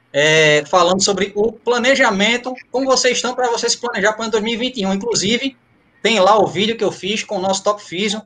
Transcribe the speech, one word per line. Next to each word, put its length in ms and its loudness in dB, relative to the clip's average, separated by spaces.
É, 540 4
falando 380 2
sobre 320 -2
o 160 0
planejamento, 1040 0
como 160 -2
vocês 300 2
estão 180 -4
pra 120 0
vocês 260 -2
se 60 -8
planejar 340 0
para 140 -6
dois 160 0
mil 120 -4
e 20 -4
vinte 240 -4
e 60 -2
um. 40 0
Inclusive, 640 -2
tem 180 0
lá 200 6
o 80 2
vídeo 280 -2
que 80 -6
eu 80 0
fiz 320 -6
com 140 -6
o 40 -4
nosso 220 -2
Top 160 -2
Físio, 460 -6